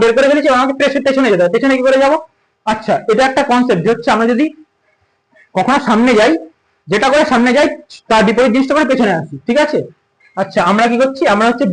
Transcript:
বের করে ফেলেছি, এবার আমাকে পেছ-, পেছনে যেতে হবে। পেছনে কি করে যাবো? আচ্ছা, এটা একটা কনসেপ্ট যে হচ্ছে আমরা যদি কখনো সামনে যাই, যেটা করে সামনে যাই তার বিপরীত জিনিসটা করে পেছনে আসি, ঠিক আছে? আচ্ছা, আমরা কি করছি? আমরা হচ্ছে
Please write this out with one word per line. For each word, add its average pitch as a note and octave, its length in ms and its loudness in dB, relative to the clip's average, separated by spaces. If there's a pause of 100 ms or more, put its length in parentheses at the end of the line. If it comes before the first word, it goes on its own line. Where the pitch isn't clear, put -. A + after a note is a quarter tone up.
বের A3+ 140 4
করে C#4 140 4
ফেলেছি, D4 180 0
এবার B3+ 140 2
আমাকে C4+ 180 -4
পেছ-, C#4 260 -2
পেছনে C4+ 260 0
যেতে F3 100 2
হবে। F3 140 2
পেছনে C4+ 220 0
কি B3+ 100 -4
করে C4 160 2
যাবো? C#4 120 2 (560)
আচ্ছা, A3 220 -4 (160)
এটা A3 180 2
একটা C4+ 220 -2
কনসেপ্ট A#3+ 340 0
যে A3+ 100 0
হচ্ছে A#3 220 -4
আমরা A3+ 180 0
যদি C#4+ 120 0 (1120)
কখনো B3+ 200 0 (100)
সামনে A#3+ 300 2
যাই, B3 140 4 (600)
যেটা A#3 200 0
করে D4+ 200 2
সামনে A#3+ 240 2
যাই D4 120 2 (420)
তার A3 180 4
বিপরীত A#3+ 260 2
জিনিসটা C4+ 220 0
করে D#4 160 0
পেছনে G#3+ 280 0
আসি, D3 140 -12 (120)
ঠিক A#3+ 180 0
আছে? D4 140 -2 (640)
আচ্ছা, F#3+ 180 -4 (100)
আমরা A3 200 2
কি A#3+ 120 -2
করছি? C4+ 200 -2 (120)
আমরা G#3+ 160 0
হচ্ছে B3+ 220 -2